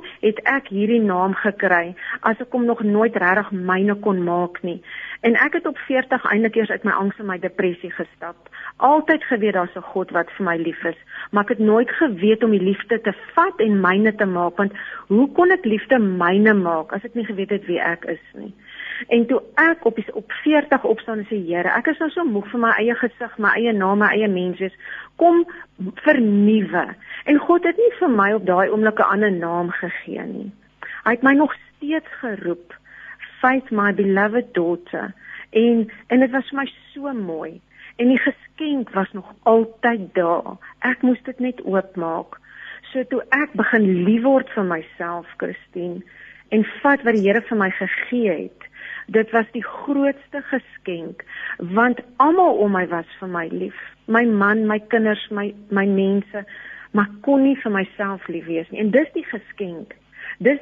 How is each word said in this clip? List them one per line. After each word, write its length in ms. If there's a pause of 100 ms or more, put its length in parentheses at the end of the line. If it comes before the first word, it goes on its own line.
(220)
het 240
ek 220
hierdie 340
naam 320
gekry 600 (260)
as 180
ek 120
hom 140
nog 180
nooit 320
regtig 360
myne 440
kon 280
maak 400
nie?" 180 (400)
En 140
ek 180
het 140
op 100
veertig 540
eintlik 240
eers 140
uit 140
my 80
angs 280
en 60
my 140
depressie 520
gestap. 580 (280)
Altyd 460
geweet 300
daar's 220
'n 60
God 300
wat 260
vir 80
my 120
lief 280
is, 120 (340)
maar 120
ek 60
het 100
nooit 300
geweet 540
om 80
die 120
liefde 380
te 120 (220)
vat 240
en 220
myne 340
te 100
maak, 320
want 140 (360)
hoe 240
kon 200
ek 140
liefde 340
myne 540
maak 400
as 100
ek 120
nie 100
geweet 240
het 160
wie 160
ek 240
is 180 (100)
nie? 200 (540)
En 220
toe 120 (140)
ek 300
op 100
die, 180
op 180 (120)
veertig 400
opstaan 360
en 100
sê, 160
"Here, 240
ek 180
is 120
nou 100
so 140
moeg 260
vir 100
my 200
eie 160
gesig, 420
my 180
eie 180
naam, 260
my 80
eie 200
mens 320
wees. 140 (420)
Kom 300 (500)
vernuwe." 1000 (300)
En 120
God 260
het 140
nie 220
vir 100
my 240
op 120
daai 240
oomblik 300
'n 120
ander 200
naam 380
gegee 540
nie. 280 (540)
Hy 60
het 120
my 100
nog 200
steeds 540 (140)
geroep, 520 (680)
"Faith, 300
my 220
beloved 600
daughter." 600 (360)
En, 420 (160)
en 120
dit 120
was 180
vir 100
my 120 (220)
so 200
mooi. 480 (340)
En 120
die 120
geskenk 720
was 220
nog 220 (100)
altyd 720
daar. 440 (220)
Ek 220
moes 220
dit 160
net 260
oopmaak. 720 (540)
So 100
toe 260
ek 240
begin 500
lief 200
word 260
vir 140
myself, 600 (120)
Christine, 640 (480)
en 160 (160)
vat 220
wat 100
die 80
Here 200
vir 160
my 140
gegee 600 (120)
het, 240 (400)
dit 240
was 220
die 100
grootste 840
geskenk, 720 (340)
want 420 (180)
almal 460
om 80
my 160
was 200 (120)
vir 120
my 200
lief. 260 (300)
My 180
man, 420
my 120
kinders, 520
my, 220 (180)
my 160
mense, 560 (480)
maar 160
ek 160
kon 200
nie 120
vir 160
myself 560
lief 200
wees 240
nie. 120
En 80
dis 240
die 120
geskenk. 680 (480)
Dis 180